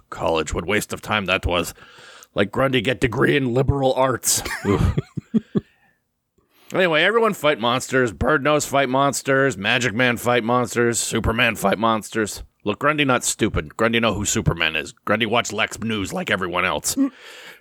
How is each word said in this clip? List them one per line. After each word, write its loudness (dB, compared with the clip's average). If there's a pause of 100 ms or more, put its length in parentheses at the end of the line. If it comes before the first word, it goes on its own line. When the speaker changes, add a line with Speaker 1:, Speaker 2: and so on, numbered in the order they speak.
Speaker 1:
college, -2
what -4
waste -2
of -14
time -2
that 0
was. -2 (600)
Like 0
Grundy 0
get -2
degree 2
in 0
liberal 2
arts. 0 (220)
Ugh. 2
<laughs> -20 (1600)
Anyway, 2
everyone 2
fight 0
monsters. 0
Birdnose 0
fight 2
monsters. 2
Magic 0
Man 2
fight 2
monsters. 0
Superman 0
fight 0
monsters. -2 (220)
Look, -2
Grundy 0
not 2
stupid. -2
Grundy 2
know 0
who -4
Superman 0
is. -6 (120)
Grundy 0
watch 0
Lex -4
News -4
like -4
everyone 0
else. -2
Speaker 2:
Mm. 0 (480)